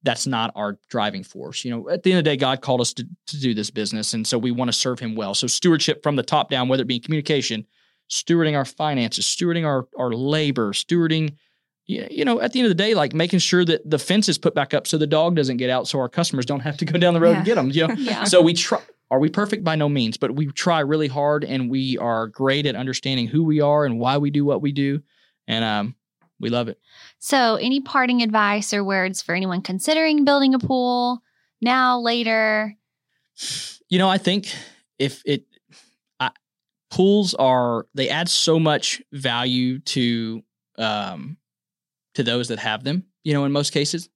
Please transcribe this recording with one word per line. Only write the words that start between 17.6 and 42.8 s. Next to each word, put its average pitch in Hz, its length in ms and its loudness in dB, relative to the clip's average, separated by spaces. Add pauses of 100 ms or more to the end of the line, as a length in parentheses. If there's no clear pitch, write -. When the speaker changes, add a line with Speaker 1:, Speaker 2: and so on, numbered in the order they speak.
Speaker 1:
you 160 180 2
know? - 60 0
Speaker 2:
<laughs> 285 40 -6
Yeah. 240 260 -2
Speaker 1:
So 185 180 6
we 170 120 6
try, - 260 -2 (300)
are 131 80 2
we 147 100 2
perfect? 208 360 -2
By 160 100 2
no 151 140 2
means, 123 280 0
but 110 200 -2
we 147 100 -2
try 160 340 0
really 151 280 0
hard, 147 340 0
and 131 260 -2
we 131 300 -2
are 113 300 -2
great 135 380 0
at 127 100 -2
understanding 127 500 -4
who 147 160 0
we 151 180 2
are 147 240 4
and 120 140 -2
why 127 200 0
we 143 120 0
do 143 140 0
what 139 180 0
we 143 80 0
do. 139 320 -2 (460)
And, 113 160 -2
um, 107 320 -4 (420)
we 117 120 -4
love 120 180 -2
it. - 100 -12 (400)
Speaker 2:
So 240 360 2
any 262 260 -2
parting 254 400 0
advice 208 540 0
or 202 100 0
words 190 380 -2
for 170 120 -4
anyone 190 280 -2
considering 311 640 2
building 277 260 4
a 262 60 2
pool 247 640 -2 (400)
now, 247 360 2
later? 220 800 0 (1120)
Speaker 1:
You 180 100 2
know, 190 120 6
I 190 80 2
think 190 340 -2 (460)
if 135 260 -2
it, 143 200 -2 (760)
I, 131 100 -2 (600)
pools 196 440 4
are, 123 600 2
they 135 160 -2
add 160 180 -2
so - 300 2
much 151 420 0 (120)
value 127 640 -2
to, 117 640 -2 (340)
um, 104 600 -6 (800)
to 143 60 0
those 120 260 0
that 113 100 -4
have 107 260 -4